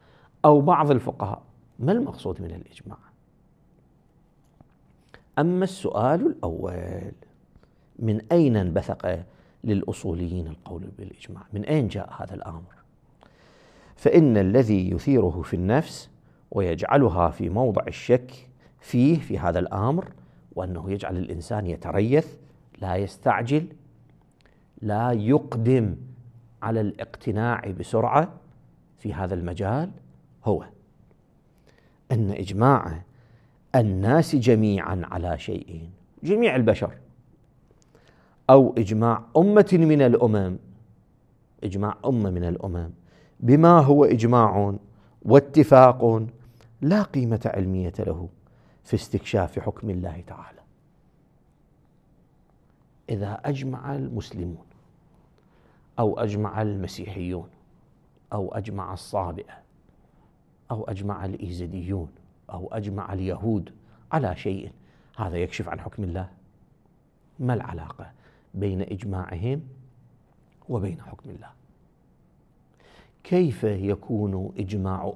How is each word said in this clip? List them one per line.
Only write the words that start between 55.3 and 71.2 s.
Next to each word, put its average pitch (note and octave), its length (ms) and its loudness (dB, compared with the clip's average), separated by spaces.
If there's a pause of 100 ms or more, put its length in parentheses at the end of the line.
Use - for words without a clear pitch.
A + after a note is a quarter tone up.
أو A2 200 0
أجمع G#2 420 -4
المسيحيون، F#2 880 -8 (840)
أو G2+ 200 -6
أجمع G2 400 -8
الصابئة، F2+ 600 -8 (1160)
أو A2 120 -8
أجمع G2 420 -8
الإيزيديون F2 800 -8 (440)
أو F#2 200 -12
أجمع G2+ 420 -8
اليهود F#2+ 560 -4 (420)
على A2+ 240 -2
شيء، - 360 -8 (460)
هذا F2 200 -6
يكشف F2+ 320 -6
عن F#2 100 -10
حكم F#2+ 240 -10
الله؟ F#2 260 -6 (1120)
ما B2+ 140 -2
العلاقة E2+ 580 -10 (420)
بين G2 280 -4
إجماعهم F#2+ 800 -8 (1080)
وبين G#2 320 -6
حكم - 280 -20